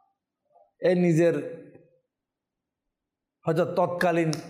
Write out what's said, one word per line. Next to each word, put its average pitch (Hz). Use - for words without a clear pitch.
এই 180
নিজের 170
হয়তো 165
তৎকালীন 175